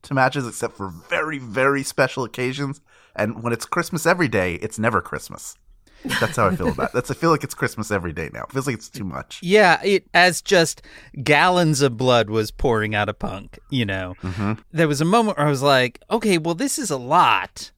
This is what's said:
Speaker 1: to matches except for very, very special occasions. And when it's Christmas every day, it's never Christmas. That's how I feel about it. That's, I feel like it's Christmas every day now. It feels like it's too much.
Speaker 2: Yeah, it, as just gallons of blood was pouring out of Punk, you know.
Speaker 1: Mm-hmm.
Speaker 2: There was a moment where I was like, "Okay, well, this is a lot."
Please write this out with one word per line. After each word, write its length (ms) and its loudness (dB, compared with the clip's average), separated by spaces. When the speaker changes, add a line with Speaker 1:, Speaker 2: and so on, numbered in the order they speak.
Speaker 1:
to 100 -8
matches 340 2
except 300 -8
for 100 -8
very, 280 -2
very 460 0
special 400 -2
occasions. 560 -6
And 300 -2
when 80 0
it's 140 -4
Christmas 400 -4
every 240 2
day, 260 0
it's 240 -8
never 220 2
Christmas. 540 -12
That's 160 -2
how 100 4
I 80 2
feel 140 -2
about 220 -2
it. 20 -16
That's, 180 -2
I 20 -2
feel 160 0
like 140 2
it's 100 -10
Christmas 380 -4
every 220 -2
day 200 -8
now. 100 -10
It 100 -14
feels 140 -4
like 100 -4
it's 120 -16
too 140 -12
much. 400 -10
Speaker 2:
Yeah, 400 4
it, 300 0
as 280 4
just 400 2
gallons 600 4
of 160 2
blood 320 4
was 220 -2
pouring 440 -2
out 140 0
of 100 -8
Punk, 400 -10
you 160 0
know. 380 -6
Speaker 1:
Mm-hmm. 300 -4
Speaker 2:
There 160 2
was 140 -2
a 40 2
moment 320 2
where 80 0
I 40 2
was 120 0
like, 380 2
"Okay, 280 2
well, 180 -2
this 240 -4
is 100 -6
a 80 -2
lot." 800 0